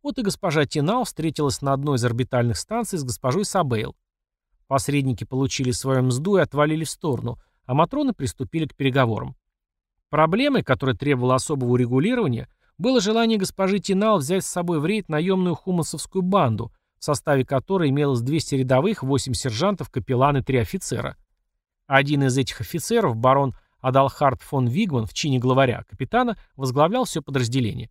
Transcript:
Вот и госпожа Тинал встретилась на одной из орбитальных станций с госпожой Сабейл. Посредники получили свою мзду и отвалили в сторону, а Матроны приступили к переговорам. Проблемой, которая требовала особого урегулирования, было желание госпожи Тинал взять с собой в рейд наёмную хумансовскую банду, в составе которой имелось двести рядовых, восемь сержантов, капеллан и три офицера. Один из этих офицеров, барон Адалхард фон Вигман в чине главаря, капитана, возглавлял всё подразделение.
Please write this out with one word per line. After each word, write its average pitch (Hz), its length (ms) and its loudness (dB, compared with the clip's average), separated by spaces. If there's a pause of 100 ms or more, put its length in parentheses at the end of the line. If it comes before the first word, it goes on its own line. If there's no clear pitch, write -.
Вот 285 140 -4
и 269 40 -4
госпожа 165 440 0
Тинал 185 380 0
встретилась 156 580 -2
на 139 120 0
одной 139 240 0
из 117 80 0
орбитальных 120 520 0
станций 220 400 -4
с 147 60 -4
госпожой 131 400 -2
Сабейл. 143 540 -2 (680)
Посредники 135 580 0
получили 131 460 -2
свою 131 320 0
мзду 139 340 2
и 175 40 6
отвалили 156 440 0
в - 40 -10
сторону, 123 500 -4 (260)
а 127 80 -4
Матроны 240 400 0
приступили 143 540 -6
к - 80 -14
переговорам. 131 600 0 (760)
Проблемой, 190 540 2
которая 135 320 0
требовала 127 400 0
особого 131 360 -2
урегулирования, 127 760 0 (300)
было 240 240 2
желание 226 360 2
госпожи 190 420 0
Тинал 196 400 2
взять 165 260 -2
с - 40 -8
собой 175 300 -2
в 143 60 -2
рейд 202 240 -2
наёмную 180 460 0
хумансовскую 170 680 -4
банду, 139 500 0 (260)
в - 60 -18
составе 139 420 0
которой 156 440 0
имелось 139 320 0
двести 147 340 -2
рядовых, 131 480 2
восемь 131 300 -2
сержантов, 139 560 -2
капеллан 131 480 0
и 131 40 2
три 135 180 -2
офицера. - 580 -4 (680)
Один 139 360 4
из 131 140 2
этих - 240 -2
офицеров, 151 560 0
барон 131 360 4 (260)
Адалхард 135 640 2
фон 131 260 0
Вигман 135 380 0
в - 80 -12
чине 135 260 0
главаря, 127 500 2
капитана, 233 480 -2 (180)
возглавлял 147 480 0
всё 165 180 -4
подразделение. 123 680 -2